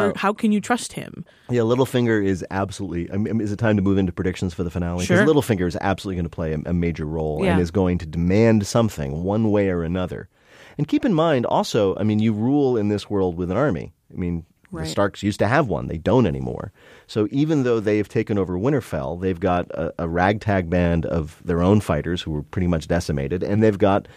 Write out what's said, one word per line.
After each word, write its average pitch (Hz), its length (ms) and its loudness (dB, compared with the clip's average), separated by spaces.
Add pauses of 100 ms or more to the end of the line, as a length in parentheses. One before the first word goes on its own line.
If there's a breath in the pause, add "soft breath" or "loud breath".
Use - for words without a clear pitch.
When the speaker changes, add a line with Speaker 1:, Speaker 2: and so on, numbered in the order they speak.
Speaker 1:
are, 202 120 0
how 196 160 0
can 208 200 0
you 208 80 2
trust - 320 -4
him? - 320 -12 (260 soft breath)
Speaker 2:
Yeah, 120 120 2
Littlefinger 120 640 2
is 95 280 0
absolutely, 92 600 -4
I 98 60 -4
mean, 110 220 0
is 104 100 -2
it 104 80 -4
time 110 180 2
to 101 60 2
move 98 160 4
into 92 140 2
predictions 92 420 -4
for - 80 -6
the 87 80 -4
finale? 87 340 -4
'Cause 175 140 4
Speaker 1:
Sure. 208 80 4
Speaker 2:
Littlefinger 123 400 2
is 85 140 -4
absolutely 95 360 -2
gonna 85 120 -2
play 80 260 -4
a, 78 120 -4
a 85 60 -2
major 85 320 0
role 78 400 -4
Speaker 3:
Yeah. 90 100 2
Speaker 2:
and 92 60 4
is 85 120 -2
going 90 260 2
to 85 80 -8
demand 98 640 4
something 82 560 -2
one 107 260 0
way 101 180 2
or 87 140 -2
another. 87 460 -4 (500 loud breath)
And 151 100 -2
keep 294 160 0
in 254 80 2
mind 156 320 2
also, 117 520 2
I 98 80 -2
mean, 107 160 2
you 110 120 2
rule 127 440 2
in 104 120 0
this 104 220 -2
world 95 260 0
with 87 140 -4
an 92 60 -2
army. 107 360 -2 (220)
I - 20 -12
mean, 87 300 -4 (260)
the 185 60 -12
Speaker 3:
Right. 160 100 -8
Speaker 2:
Starks 101 340 -2
used 101 180 -2
to 104 80 4
have 139 200 0
one. 69 200 -4
They 78 100 -6
don't 104 280 2
anymore. 67 460 -6 (340 loud breath)
So 107 240 -2
even 151 320 2
though 120 160 2
they've 107 300 2
taken 110 300 -2
over 90 200 -2
Winterfell, 90 600 -2
they've 92 180 -2
got 87 340 0
a, 80 260 -4
a 85 100 -4
ragtag 92 600 0
band 85 360 2
of 78 380 -4
their 85 180 0
own 101 180 6
fighters 82 420 -2
who - 80 -8
were 73 120 -4
pretty 90 240 -4
much 82 220 0
decimated, 85 540 -2
and 104 200 2
they've 107 160 4
got 98 380 2